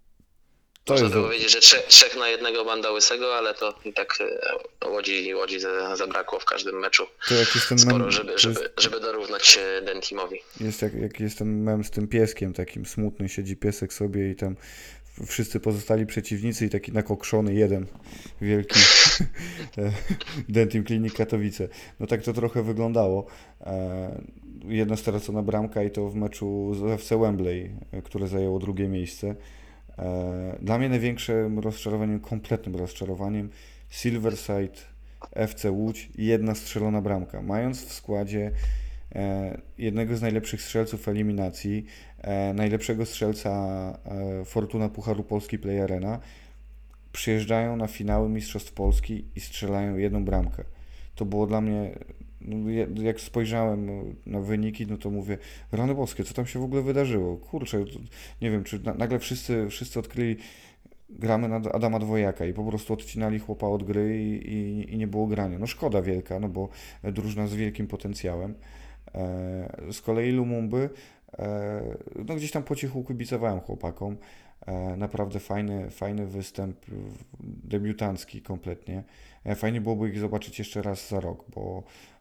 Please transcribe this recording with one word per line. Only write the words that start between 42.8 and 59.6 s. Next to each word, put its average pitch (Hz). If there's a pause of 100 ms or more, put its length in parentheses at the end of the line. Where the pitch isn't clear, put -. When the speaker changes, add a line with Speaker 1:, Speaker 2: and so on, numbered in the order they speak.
Speaker 1:
strzelca, 107 (920)
e, 92
Fortuna 107
Pucharu 107
Polski 104
Play 101
Arena, 98 (920)
przyjeżdżają 113
na 113
finały 107
Mistrzostw 107
Polski 101 (100)
i -
strzelają 101
jedną 101
bramkę. 92 (520)
To 113
było 104
dla 107
mnie, 104 (500)
no, 107
je-, 113
jak 110
spojrzałem 104 (100)
na 101
wyniki, 107
no 104
to 104
mówię: 101 (340)
„Rany 123
boskie, 127
co -
tam 123
się 127
w 127
ogóle 135
wydarzyło? 127
Kurczę”, 113
to, - (420)
nie 113
wiem, 104
czy 101
na-, 113
nagle 117
wszyscy, 117